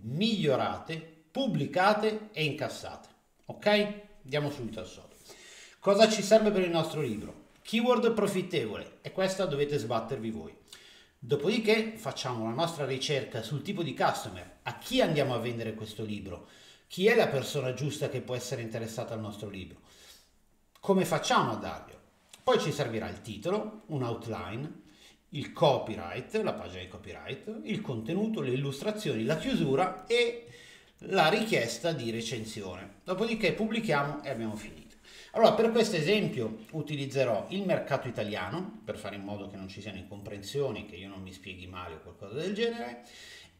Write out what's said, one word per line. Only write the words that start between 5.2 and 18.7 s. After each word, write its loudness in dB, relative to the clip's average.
Cosa 8
ci 2
serve 8
per 4
il 2
nostro 0
libro? -6
Keyword 4
profittevole, -2
e -10
questa 0
dovete 0
sbattervi -2
voi. -8
Dopodiché 2
facciamo -4
la -2
nostra 0
ricerca -2
sul -4
tipo -4
di -4
customer, -2
a -6
chi 0
andiamo 4
a 0
vendere -4
questo -8
libro, -8
chi 2
è 8
la 8
persona 0
giusta -2
che -4
può -6
essere -4
interessata -6